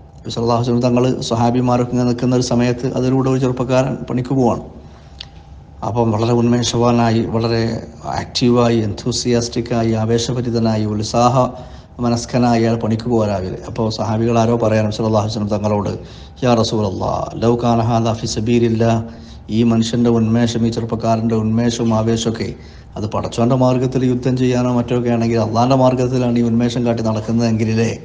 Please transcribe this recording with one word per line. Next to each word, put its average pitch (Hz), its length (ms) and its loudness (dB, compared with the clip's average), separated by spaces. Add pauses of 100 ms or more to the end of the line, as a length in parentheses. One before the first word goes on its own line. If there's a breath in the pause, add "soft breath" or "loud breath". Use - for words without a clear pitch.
(140)
നബി - 180 -14
സല്ലല്ലാഹു 117 280 0
അലൈഹി 120 100 -2
വസല്ലം 120 160 2
തങ്ങൾ 123 180 2 (160)
സ്വഹാബിമാരൊക്കെ 123 720 0
ഇങ്ങനെ 123 160 2
നിൽക്കുന്ന 123 280 0
ഒരു 123 60 2
സമയത്ത് 123 520 0
അതിലൂടെ 127 360 0
ഒരു 131 100 2
ചെറുപ്പക്കാരൻ 127 520 0 (120)
പണിക്ക് 120 300 -4
പോവാണ്. 120 280 2 (1200 loud breath)
അപ്പം 117 280 0
വളരെ 113 220 0
ഉന്മേഷവാനായി, 117 920 2
വളരെ 113 360 0 (460)
ആക്റ്റീവായി, 117 720 2
enthusiastic-ആയി, 117 1120 -2
ആവേശഭരിതനായി, 113 920 0
ഉത്സാഹ 107 500 0 (640 loud breath)
മനസ്കനായി 120 640 0
അയാൾ 117 140 2
പണിക്ക് 113 320 -2
പോകാൻ 110 200 2
രാവിലെ. 98 380 -4
അപ്പോൾ 110 240 -4
സഹാബികൾ 110 480 0
ആരോ 113 180 2
പറയാൻ 110 280 2
നബി 107 120 -2
സല്ലല്ലാഹു 110 280 0
അലൈഹി 107 100 -4
വസല്ലം 104 160 -2
തങ്ങളോട്, 104 400 -2 (520 loud breath)
"യാ 123 120 2
റസൂലല്ലാഹ്, 107 720 -2 (140)
ലൗ 120 160 4
കാന 120 240 2
ഹാദാ 113 320 0
ഫീ 113 140 -6
സബീലില്ലാഹ്", 113 720 2 (500 loud breath)
ഈ 107 120 0
മനുഷ്യൻ്റെ 117 480 2
ഉന്മേഷം, 117 560 2
ഈ 117 40 2
ചെറുപ്പക്കാരൻ്റെ 113 640 -2
ഉന്മേഷവും 113 580 0
ആവേശമൊക്കെ 110 540 0 (460 loud breath)
അത് 101 140 -6
പടച്ചവൻ്റെ 123 480 -2
മാർഗത്തിൽ 127 480 2
യുദ്ധം 127 320 0
ചെയ്യാനോ 123 380 2
മറ്റോ 120 220 0
ഒക്കെ 120 140 0
ആണെങ്കിൽ, 117 280 0
അള്ളാൻ്റെ 113 380 2
മാർഗത്തിലാണ് 127 600 2
ഈ 120 40 2
ഉന്മേഷം 120 420 0
കാട്ടി 113 180 0
നടക്കുന്നതെങ്കിലേ 113 880 0 (140)